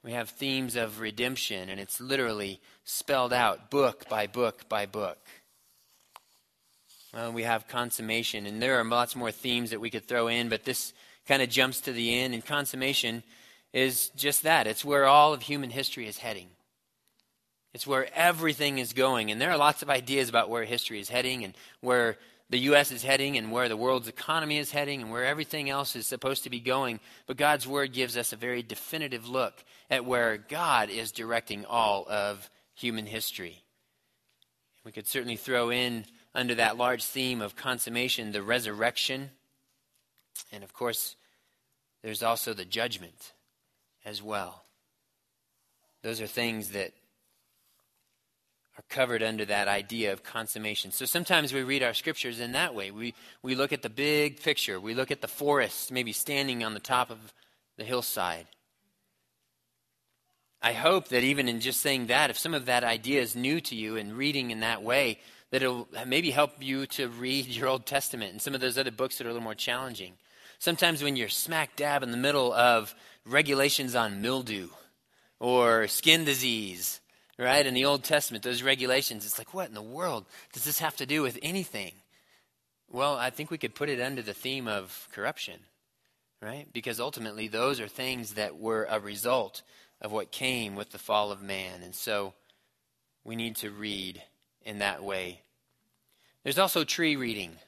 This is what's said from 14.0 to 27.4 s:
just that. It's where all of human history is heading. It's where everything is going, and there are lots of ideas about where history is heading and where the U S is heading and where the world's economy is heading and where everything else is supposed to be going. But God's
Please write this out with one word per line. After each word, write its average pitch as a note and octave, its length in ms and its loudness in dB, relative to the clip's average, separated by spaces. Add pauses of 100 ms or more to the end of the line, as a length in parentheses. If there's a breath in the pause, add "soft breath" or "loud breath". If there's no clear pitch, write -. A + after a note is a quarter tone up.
just C#3 280 0
that. D#3 220 6
It's A2 180 -2
where C#3+ 200 4
all D3 300 10
of A#2+ 80 -6
human C#3 280 -4
history B2+ 360 -4
is G#2 120 -10
heading. G2 300 -8 (1300)
It's B2 120 -6
where C3+ 280 2
everything D#3 640 4
is A#2 160 -4
going, B2 360 4
and A2 100 -2
there D#3+ 100 2
are D#3+ 80 4
lots D3 240 6
of C#3+ 80 -4
ideas B2+ 380 2
about A#2 200 4
where A#2 160 -2
history A2+ 360 -4
is G2 100 -10
heading B2+ 340 0
and F#2+ 100 -12 (260 loud breath)
where A#2+ 360 4 (340 loud breath)
the B2+ 100 2
U C#3 140 6
S C#3+ 160 8
is A#2 120 -8
heading C3+ 340 2
and A2 160 -2
where B2 160 2
the A2 80 0
world's B2 320 2
economy D#3 480 -2
is D3 140 -4
heading C#3+ 320 -2
and A2 80 -10
where A#2+ 160 -2
everything D3 420 -2
else C#3 260 -2
is A#2 120 -6
supposed C3 380 -2
to C3 60 -10
be A#2+ 100 -6
going. B2+ 380 0 (280 loud breath)
But C3 100 -6
God's C#3+ 320 4